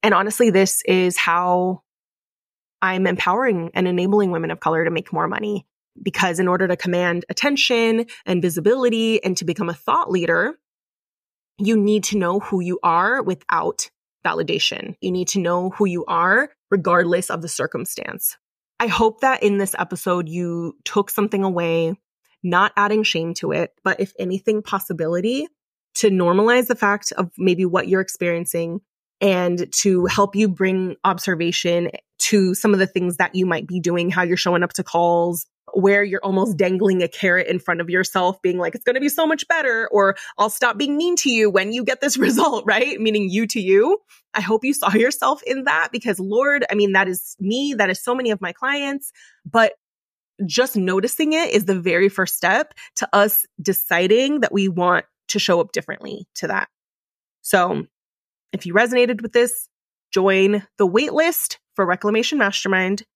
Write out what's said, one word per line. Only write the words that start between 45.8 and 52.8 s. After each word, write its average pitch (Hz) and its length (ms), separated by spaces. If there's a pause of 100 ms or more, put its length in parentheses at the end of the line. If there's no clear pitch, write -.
because, 214 280
Lord, 247 500
I 202 60
mean, 208 180
that 190 140
is - 320
me. 254 380
That 208 120
is 185 140
so 247 100
many 247 180
of 202 100
my 180 100
clients. 277 600 (380)
But 226 240 (720)
just 240 300
noticing 196 580
it 330 180
is 196 140
the 190 140
very 175 300
first 190 260
step 202 380 (240)